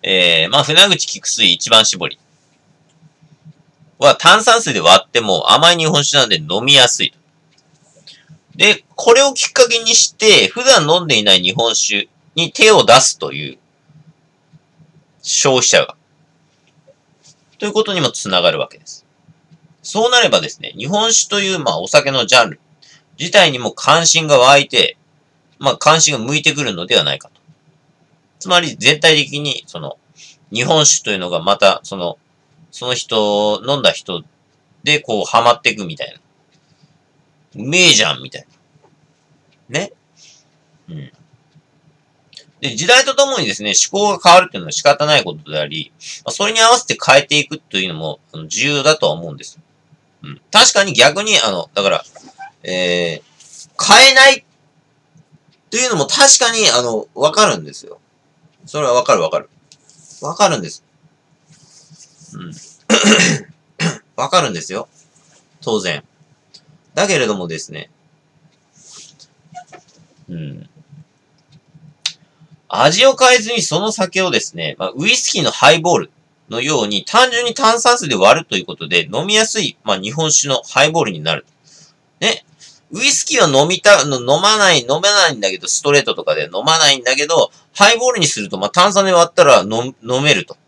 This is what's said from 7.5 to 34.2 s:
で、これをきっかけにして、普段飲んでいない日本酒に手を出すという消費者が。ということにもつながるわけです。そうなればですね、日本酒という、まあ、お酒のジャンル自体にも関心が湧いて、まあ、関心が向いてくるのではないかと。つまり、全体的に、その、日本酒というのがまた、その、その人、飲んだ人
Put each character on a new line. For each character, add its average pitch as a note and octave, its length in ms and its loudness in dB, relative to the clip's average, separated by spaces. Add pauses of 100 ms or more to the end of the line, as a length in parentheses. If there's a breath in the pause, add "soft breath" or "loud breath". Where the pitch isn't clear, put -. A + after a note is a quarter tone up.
で、 G3+ 300 0 (100)
こ A#3 200 4
れ C4+ 80 6
を C#4 100 2
き - 160 -4
っ - 40 -10
か B3 140 4
け A#3 160 -4
に F#3+ 120 -2
し - 200 2
て、 E3 340 4
普 A#3+ 140 -6
段 A3+ 260 4
飲 F3 160 2
ん - 20 -10
で B2+ 120 0
い G#2 60 -2
な G2 100 4
い F2+ 60 2
日 F2+ 140 -4
本 A2+ 200 -2
酒 - 340 -4 (260)
に E3 180 -6
手 - 180 4
を E3 140 6
出 A2+ 160 6
す - 180 -2
と C#2 140 -8
い C#2+ 220 -12
う - 40 -20 (1600)
消 - 340 0
費 B2 100 0
者 - 180 2
が。 - 120 -12 (1600)
と G#3 80 -8
い G#3 40 -4
う - 20 -14
こ G#3+ 100 -2
と G3+ 120 -4
に F3+ 60 -2
も C#3+ 100 -2
つ - 180 -10
な F#2 140 0
が E2+ 80 4
る D#2 100 -6
わ C2 80 -6
け - 100 -20
で - 80 -20
す。 - 200 -20 (760)
そ A3 260 -2
う - 20 2
な B3 100 6
れ G3+ 80 2
ば - 120 2
で - 100 -10
す - 100 -20
ね、 - 160 -16
日 A2+ 100 -12
本 G#3+ 260 -2
酒 - 160 0
と G3+ 120 -4
い F#3+ 140 -4
う、 F3 40 -6
ま B2 140 -2
あ、 D#2+ 80 -4
お F#2 80 -10
酒 C#3+ 220 2
の B2+ 160 -2
ジ B2+ 100 2
ャ A#2 80 6
ン F#2+ 60 -6
ル D2+ 100 -18 (580 soft breath)
自 F3 120 -10
体 F3 220 4
に B2 60 -8
も A#2 140 -6
関 D#3+ 340 2
心 D#3+ 200 0
が C#3+ 120 4
湧 C3 200 6
い C#3 100 0
て、 - 280 0 (640)
ま C3 140 -2
あ、 - 40 -4
関 D#3+ 240 2
心 D#3 140 2
が A#2 60 -6
向 C3+ 160 -4
い D3+ 60 -4
て D3+ 120 2
く C#3+ 80 -6
る A2 120 -4
の F2 120 -10
で A#2 100 0
は E2 80 2
な C#2+ 100 -2
い C2+ 40 -10
か - 100 -20
と。 - 120 -20 (1000)
つ - 100 -14
ま F3 120 4
り、 D3+ 160 -8
全 D3 240 0
体 D#3+ 160 4
的 C#3+ 240 -4
に、 D3 260 -8
そ E2 140 -16
の、 C#2+ 160 -12 (560 soft breath)
日 A#2+ 120 -4
本 D#3 200 2
酒 - 180 0
と A2+ 80 -8
い G2 60 -2
う - 20 -6
の F2 120 -6
が E2+ 120 -4
ま G2 140 0
た、 G2 280 2
そ G2 120 -12
の、 F2 220 -8 (520)
そ - 160 -14
の B2 80 -4
人、 G#2 720 -2
飲 C#3 120 -2
ん B2+ 40 -8
だ F2 100 2
人 E2+ 320 -10 (580)